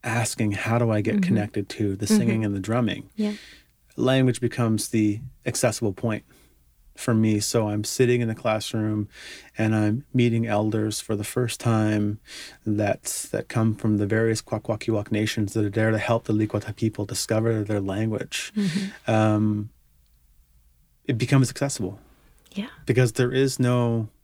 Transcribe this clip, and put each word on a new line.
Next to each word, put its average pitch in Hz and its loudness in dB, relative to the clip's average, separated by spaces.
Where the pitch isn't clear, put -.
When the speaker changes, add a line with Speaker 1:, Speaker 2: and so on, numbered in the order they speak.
Speaker 1:
asking, 110 -2
"How 113 0
do 117 2
I 107 2
get 104 0
Speaker 2:
Mm-hmm. 101 4
Speaker 1:
connected 104 0
to 101 -2
the 104 -4
Speaker 2:
Mm-hmm. - 4
Speaker 1:
singing 113 2
and 101 0
the 98 -4
drumming?" 107 -2
Speaker 2:
Yeah. 208 -2
Speaker 1:
Language 131 2
becomes 117 0
the 107 2
accessible 117 -2
point 113 -4
for - -2
me. 110 4
So 107 0
I'm 104 -4
sitting 123 2
in 117 0
the 110 -2
classroom 107 -2
and 110 2
I'm 107 2
meeting 117 2
elders 107 0
for 107 -4
the 104 -4
first - -2
time 107 2
that, 104 0
that - -4
come 110 2
from 107 0
the 104 0
various 110 0
Kwakwaka'wakw 107 -4
nations 104 0
that 110 0
are 101 -2
there 110 2
to 110 2
help 117 0
the 110 0
Likwata 107 -2
people 107 -2
discover 110 0
their 104 -2
language. 104 -4
Speaker 2:
Mm-hmm. 196 -2
Speaker 1:
Um, 107 2
it 123 -2
becomes 127 4
accessible. 104 -6
Speaker 2:
Yeah. 208 -8
Speaker 1:
Because 123 2
there 123 0
is 131 2
no 120 2